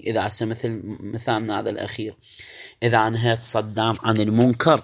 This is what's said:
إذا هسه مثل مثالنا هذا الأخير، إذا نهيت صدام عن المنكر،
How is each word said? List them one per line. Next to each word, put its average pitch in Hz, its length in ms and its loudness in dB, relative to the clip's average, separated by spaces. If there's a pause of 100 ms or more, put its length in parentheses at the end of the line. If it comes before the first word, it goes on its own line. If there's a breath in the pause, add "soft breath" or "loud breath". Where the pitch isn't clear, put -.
إذا 107 180 0
هسه 110 180 -4
مثل 113 380 -6
مثالنا 107 760 -4
هذا 104 100 -4
الأخير، 104 460 -8 (680 loud breath)
إذا 113 260 4
نهيت 117 320 0
صدام 107 600 -2
عن 110 200 2
المنكر، 120 640 4